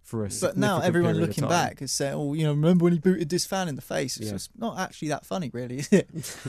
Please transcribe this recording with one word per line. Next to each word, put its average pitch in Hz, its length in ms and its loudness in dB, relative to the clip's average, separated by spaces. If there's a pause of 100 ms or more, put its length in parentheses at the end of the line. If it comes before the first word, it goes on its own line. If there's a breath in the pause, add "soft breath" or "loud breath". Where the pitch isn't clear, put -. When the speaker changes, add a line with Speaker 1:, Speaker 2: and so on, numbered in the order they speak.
Speaker 1:
for 110 200 -6
a 98 60 -4
Speaker 2:
But 180 260 -2
now 190 240 2
Speaker 1:
significant - 60 0
Speaker 2:
everyone 170 300 4
Speaker 1:
period 165 80 2
of 160 60 0
Speaker 2:
looking - 120 -4
Speaker 1:
time. - 80 0
Speaker 2:
back 165 320 0
is 131 100 -6
saying, 139 220 -2
"Oh, 147 200 -4
you 156 120 0
know, 151 60 2
remember 165 340 6
when 175 80 6
he 170 60 2
booted 180 280 2
this 170 180 -2
fan 190 220 -4
in 139 80 -6
the 123 60 -10
face?" 143 340 -4
It's 107 120 -8
Speaker 1:
Yeah. 104 40 -4
Speaker 2:
just 95 260 -10
not 226 220 -6
actually 165 300 -6
that - 160 -6
funny, 190 280 -6
really, 123 260 -8
is 151 120 -8
it? 190 180 6
<laughs> - 400 -12